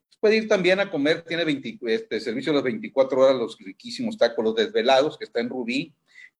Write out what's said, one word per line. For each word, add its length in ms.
puede 180
ir 100
también 320
a 120
comer, 320
tiene 200
veinte, 440
este, 320
servicio 320
a 40
las 80
veinticuatro 580
horas, 140
los 220
riquísimos 600
tacos, 260
los 100
desvelados, 640
que 80
está 140
en 100
Rubí 460